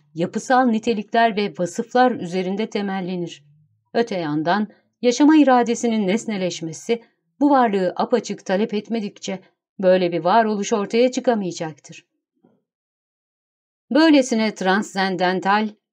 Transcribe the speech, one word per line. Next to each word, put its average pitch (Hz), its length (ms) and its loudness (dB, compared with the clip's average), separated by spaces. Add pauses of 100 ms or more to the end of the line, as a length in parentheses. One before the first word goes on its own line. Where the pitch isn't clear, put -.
(140)
yapısal 247 520 0
nitelikler 226 720 0
ve 202 220 -2
vasıflar 240 520 0
üzerinde 185 600 -4
temellenir. 185 760 -6 (500)
Öte 226 240 -2
yandan 165 500 -2 (340)
yaşama 294 340 4
iradesinin 240 680 2
nesneleşmesi 185 960 -4 (380)
bu 285 100 4
varlığı 208 460 2
apaçık 208 500 -4
talep 208 280 -2
etmedikçe 202 680 -8 (380)
böyle 185 340 4
bir 165 120 -4
varoluş 214 480 2
ortaya 226 400 0
çıkamayacaktır. 180 920 -6 (1900)
Böylesine 254 640 4
transendental 190 1120 0 (240)